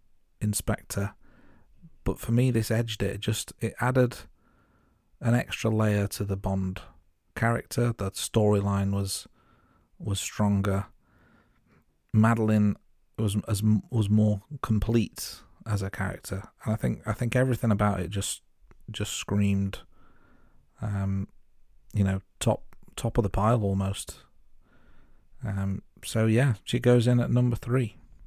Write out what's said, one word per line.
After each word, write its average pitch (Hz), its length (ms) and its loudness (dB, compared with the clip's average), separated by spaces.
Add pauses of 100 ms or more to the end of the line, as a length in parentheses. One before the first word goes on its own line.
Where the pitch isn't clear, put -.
(420)
in 104 120 0
Spectre, - 600 -4 (920)
but - 160 -2
for - 120 -4
me 123 200 4
this 117 200 0
edged 113 320 -2
it. 98 120 -2
It 104 60 -10
just, - 380 -4
it 110 200 -4
added 127 380 2 (1040)
an 120 140 4
extra - 340 -2
layer 107 380 2
to - 160 -8
the 98 140 -2
Bond 95 440 -2 (540)
character. 117 600 0
The 95 160 -4
storyline 101 800 2
was, 98 360 -4 (720)
was 101 200 -4
stronger. 101 680 0 (1300)
Madeline 107 640 4 (420)
was, 104 200 0 (100)
as, 101 140 -2 (280)
was 107 200 0
more 107 320 4 (200)
complete - 800 -2 (240)
as 104 160 -2
a 98 80 -6
character, - 600 -8 (140)
and 110 100 -2
I - 20 0
think, 117 300 -4
I 110 80 -4
think 117 220 -2
everything 127 360 2
about 104 280 2
it 87 100 -4
just, 101 320 -6 (500)
just 107 220 -6
screamed, 98 680 0 (1000)
um, 98 460 -2 (640)
you 98 100 2
know, 95 180 0 (180)
top, - 240 0 (320)
top - 220 -4
of 117 60 4
the 101 60 -2
pile 110 340 2
almost. 98 540 -2 (1300)
Um, 98 380 -4 (220)
so 110 240 0
yeah, 117 260 4 (100)
she - 160 -2
goes 123 280 6
in 123 120 6
at 120 120 0
number 123 240 2
three. 120 420 -2 (300)